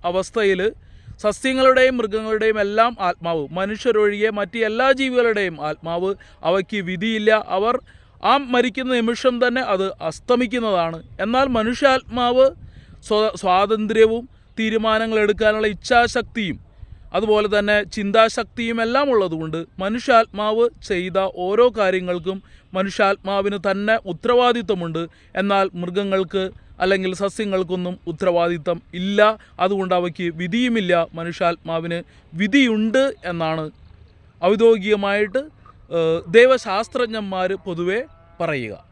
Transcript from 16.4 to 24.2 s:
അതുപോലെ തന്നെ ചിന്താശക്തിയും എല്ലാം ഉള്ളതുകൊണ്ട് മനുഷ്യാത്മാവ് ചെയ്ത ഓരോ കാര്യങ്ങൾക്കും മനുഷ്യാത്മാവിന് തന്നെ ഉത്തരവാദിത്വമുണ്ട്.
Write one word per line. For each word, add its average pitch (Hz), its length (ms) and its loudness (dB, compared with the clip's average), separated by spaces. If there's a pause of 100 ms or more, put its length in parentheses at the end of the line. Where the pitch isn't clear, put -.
അതുപോലെ 214 340 2
തന്നെ 208 340 2
ചിന്താശക്തിയും 220 1000 0
എല്ലാം 254 280 0
ഉള്ളതുകൊണ്ട് 165 480 0 (200)
മനുഷ്യാത്മാവ് 220 840 2 (180)
ചെയ്ത 185 360 -4 (180)
ഓരോ 202 320 2
കാര്യങ്ങൾക്കും 185 720 -2 (340)
മനുഷ്യാത്മാവിന് 196 840 -2
തന്നെ 202 360 0 (120)
ഉത്തരവാദിത്വമുണ്ട്. 196 960 0 (320)